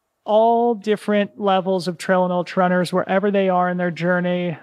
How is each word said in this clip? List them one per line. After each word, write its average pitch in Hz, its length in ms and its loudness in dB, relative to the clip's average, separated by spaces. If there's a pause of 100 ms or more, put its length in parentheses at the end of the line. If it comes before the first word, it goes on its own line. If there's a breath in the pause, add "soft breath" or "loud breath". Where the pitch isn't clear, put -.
(260)
all 233 500 2
different 202 640 -2
levels 190 480 0
of 170 100 -6
trail 185 260 0
and 180 80 0
ultra 180 300 -2
runners, 180 320 0
wherever 190 380 0
they 196 180 2
are 180 180 0
in 180 100 -4
their 180 120 -2
journey, 180 720 -2